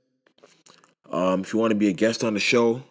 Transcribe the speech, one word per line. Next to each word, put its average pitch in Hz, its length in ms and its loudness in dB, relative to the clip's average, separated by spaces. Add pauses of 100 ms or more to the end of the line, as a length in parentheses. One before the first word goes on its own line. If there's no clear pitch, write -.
(1120)
Um, 92 320 0
if - 100 -10
you 110 60 0
wanna 110 160 2
be 104 140 2
a 95 40 2
guest 110 320 0
on 110 80 -2
the 101 80 -2
show, 117 500 2